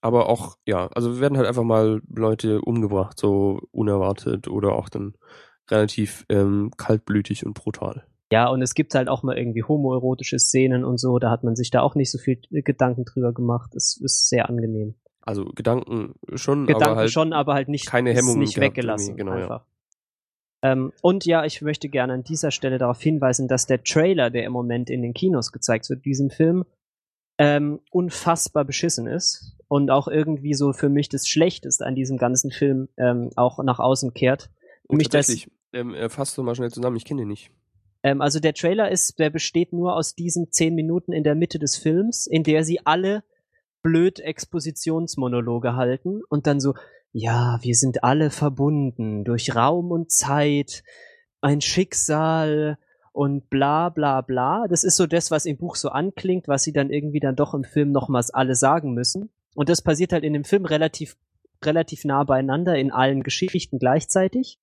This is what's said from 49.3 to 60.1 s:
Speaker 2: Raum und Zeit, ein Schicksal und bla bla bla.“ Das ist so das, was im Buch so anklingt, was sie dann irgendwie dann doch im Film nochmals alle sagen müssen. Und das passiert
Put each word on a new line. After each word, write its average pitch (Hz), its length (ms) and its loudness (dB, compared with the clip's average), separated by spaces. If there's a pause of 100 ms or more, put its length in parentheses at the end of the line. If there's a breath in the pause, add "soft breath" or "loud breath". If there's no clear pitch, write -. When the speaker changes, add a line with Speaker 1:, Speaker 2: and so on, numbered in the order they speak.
Speaker 2:
Raum 165 360 2
und 170 200 -2
Zeit, 143 720 0 (580 loud breath)
ein 143 200 2
Schicksal 156 1160 0 (340)
und 143 380 -2
bla 143 380 2
bla 147 320 0
bla.“ 131 480 -2
Das 170 160 0
ist 185 120 2
so 180 100 4
das, 165 240 0
was 156 160 0
im 147 100 -4
Buch 170 200 -8
so - 140 -4
anklingt, 185 580 -4
was 139 140 2
sie 151 100 -4
dann 139 180 0
irgendwie 147 300 -2
dann 135 160 0
doch 147 180 0
im 135 100 -2
Film 143 280 0
nochmals 127 380 0
alle 131 240 0
sagen 139 400 2
müssen. 185 360 -4 (240)
Und 143 140 0
das 170 140 2
passiert 165 300 0